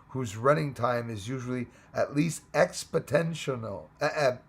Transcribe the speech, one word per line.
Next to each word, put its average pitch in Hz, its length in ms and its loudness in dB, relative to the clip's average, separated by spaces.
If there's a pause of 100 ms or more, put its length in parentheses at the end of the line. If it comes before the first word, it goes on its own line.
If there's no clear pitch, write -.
(100)
whose 123 260 -4
running 143 380 4
time 120 340 0
is 107 200 -8
usually 123 400 -4 (260)
at 107 200 0
least 151 380 0
exponential, 147 1300 0 (160)
uh, 143 40 0
uh 147 320 2 (120)